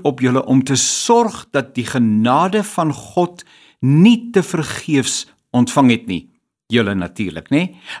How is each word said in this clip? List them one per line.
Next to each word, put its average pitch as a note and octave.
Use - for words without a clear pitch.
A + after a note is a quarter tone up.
op C3
julle B2+
om C3
te C3
sorg -
dat C3+
die A#2+
genade B2+
van D#3+
God -
nie F3
te F#3
vergeefs -
ontvang B2
het A2+
nie." F2
Julle G#2+
natuurlik, F2
né? F3